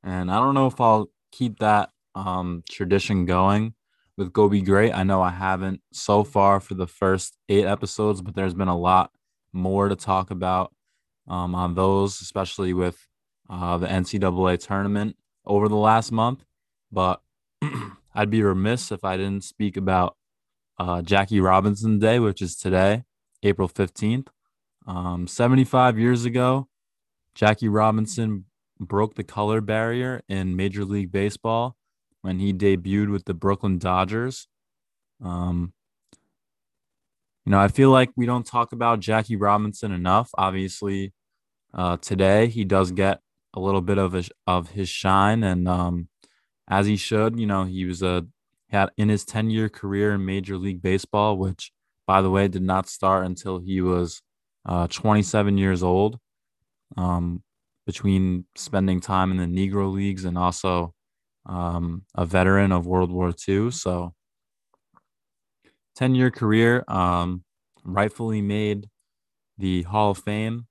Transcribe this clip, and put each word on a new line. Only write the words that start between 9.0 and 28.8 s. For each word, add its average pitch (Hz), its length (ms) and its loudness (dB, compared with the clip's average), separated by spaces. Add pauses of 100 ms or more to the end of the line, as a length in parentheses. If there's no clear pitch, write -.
more 95 340 0
to 98 80 0
talk 92 360 -2
about, 92 440 -2 (540)
um, 90 260 -4
on 87 200 -2
those, 98 440 0
especially 92 540 -6
with, 90 340 -4 (420)
uh, 87 280 -4
the 90 120 -4
N 92 140 0
C 101 140 -6
double 92 320 2
A 90 80 2
tournament 101 600 -4 (280)
over 104 240 2
the 107 80 2
last 110 340 2
month. 117 320 -2 (480)
But 92 300 0 (200)
<clears throat> 135 720 -12
I'd 104 160 0
be 110 140 2
remiss 101 480 0
if 101 140 -10
I 92 100 -2
didn't 98 300 -4
speak 101 320 -6
about, 92 400 0 (600)
uh, 90 240 -4
Jackie 98 380 2
Robinson 101 600 2
Day, 113 200 4
which 104 220 0
is 90 160 -6
today, 95 480 2 (380)
April 98 260 2
fifteenth. 110 600 -2 (580)
Um, 90 400 -6
seventy-five 127 720 4
years 120 260 2
ago, 127 420 0 (680)
Jackie 107 340 2
Robinson 107 760 0 (340)
broke 104 340 -2